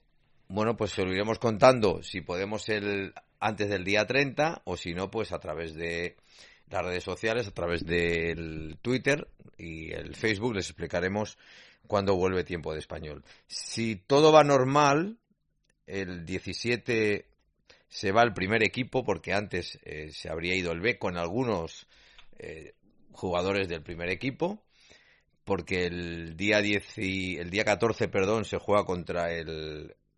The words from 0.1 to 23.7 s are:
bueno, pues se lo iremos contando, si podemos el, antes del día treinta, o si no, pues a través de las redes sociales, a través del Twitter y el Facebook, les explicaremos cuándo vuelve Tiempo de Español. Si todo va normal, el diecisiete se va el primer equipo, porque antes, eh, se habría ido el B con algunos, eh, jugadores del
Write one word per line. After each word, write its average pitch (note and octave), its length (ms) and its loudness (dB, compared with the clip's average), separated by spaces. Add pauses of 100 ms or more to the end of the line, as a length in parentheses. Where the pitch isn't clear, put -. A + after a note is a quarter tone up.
bueno, G#2+ 280 0
pues G#2 140 0
se G2 120 0
lo F#2 80 0
iremos G#2 260 0
contando, A2 640 6
si F#2 200 -8
podemos G2+ 480 -4
el, G2+ 420 -2 (260)
antes G#2 300 0
del F#2+ 160 -2
día G2+ 220 4
treinta, C#3+ 580 0
o F#2 140 -4
si F2 160 -6
no, F#2+ 160 -4
pues A2 220 -4
a E2+ 80 -4
través E2 340 -8
de E2+ 420 -4 (540)
las F#2 160 -2
redes F2+ 180 -4
sociales, A2 420 -2
a G2+ 60 -12
través E2+ 320 -2
del E2 960 -2
Twitter C3 480 -2 (300)
y D#2+ 340 -10
el D#2 240 -10
Facebook, A2 380 0
les F#2 160 -4
explicaremos G2 680 -4 (500)
cuándo G2 300 2
vuelve F#2 280 2
Tiempo D#2+ 280 -6
de D#2 60 -6
Español. D2+ 460 -12 (220)
Si - 500 -6
todo D3 360 6
va D#3 100 12
normal, C#3+ 760 4 (680)
el F2+ 380 -6
diecisiete G#2 1040 -2 (640)
se G2 220 -2
va A2+ 100 6
el A#2+ 100 4
primer G2 300 0
equipo, A#2+ 420 0
porque F2 300 -2
antes, F#2 480 -4
eh, D#2 300 -12
se - 180 -12
habría E2+ 240 -2
ido F2 180 0
el E2+ 80 -4
B A#2 180 0
con F#2 200 -4
algunos, F2+ 680 -4 (520)
eh, D#2 360 -14 (380)
jugadores F#2+ 560 0
del E2 140 -6